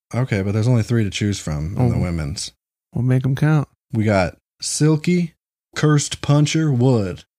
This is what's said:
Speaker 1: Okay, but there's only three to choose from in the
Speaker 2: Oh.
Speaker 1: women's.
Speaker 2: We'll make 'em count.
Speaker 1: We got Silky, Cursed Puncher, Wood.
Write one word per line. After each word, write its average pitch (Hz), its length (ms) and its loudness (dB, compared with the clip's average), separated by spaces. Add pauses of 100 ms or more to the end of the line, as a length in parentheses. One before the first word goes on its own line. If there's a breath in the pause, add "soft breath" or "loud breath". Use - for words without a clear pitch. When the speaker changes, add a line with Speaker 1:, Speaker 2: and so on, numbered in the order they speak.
(140)
Speaker 1:
Okay, 113 280 0
but 101 100 -2
there's 110 160 2
only 120 140 4
three 117 220 0
to 98 60 -2
choose 101 280 -2
from 78 380 -6
in 123 140 2
the 85 60 -2
Speaker 2:
Oh. 85 40 -2
Speaker 1:
women's. 85 520 -6 (420)
Speaker 2:
We'll 117 100 -2
make 127 220 0
'em 131 100 0
count. 151 320 0 (240)
Speaker 1:
We 110 120 0
got 98 340 2 (220)
Silky, 160 760 0 (420)
Cursed 151 440 0
Puncher, 147 520 2
Wood. 120 520 0 (140)